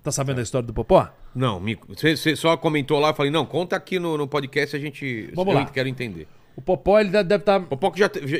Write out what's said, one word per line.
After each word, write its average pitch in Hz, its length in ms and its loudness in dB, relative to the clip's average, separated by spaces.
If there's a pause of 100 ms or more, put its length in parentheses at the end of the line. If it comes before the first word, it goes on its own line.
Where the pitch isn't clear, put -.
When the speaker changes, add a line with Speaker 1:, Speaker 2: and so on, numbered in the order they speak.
Speaker 1:
Tá 147 100 -6
sabendo 131 280 -2
a - 40 0
história 120 220 -2
do 117 80 -8
Popó? 123 400 4 (220)
Speaker 2:
Não, 123 240 0
me, 104 180 -4 (100)
você, 151 300 0
você 156 180 0
só 165 220 2
comentou 151 420 0
lá, 151 100 4
eu 156 40 2
falei, 143 180 0
não, 156 140 0
conta 175 300 -4
aqui 185 240 -4
no, 165 180 -2
no 147 100 -4
podcast, 143 480 -2
a 143 40 -4
gente, 139 560 -8
Speaker 1:
Vamos 185 180 0
Speaker 2:
eu 147 60 4
Speaker 1:
lá. 139 60 0
Speaker 2:
quero 131 220 -4
entender. 117 400 -8 (280)
Speaker 1:
O 135 60 -14
Popó, 185 380 4
ele 214 100 4
de-, 208 140 4
deve 196 200 2
tá 196 160 4
Speaker 2:
Popó 180 300 -2
que 175 100 -2
já 202 100 4
te-, 143 180 -6
já, 151 120 -2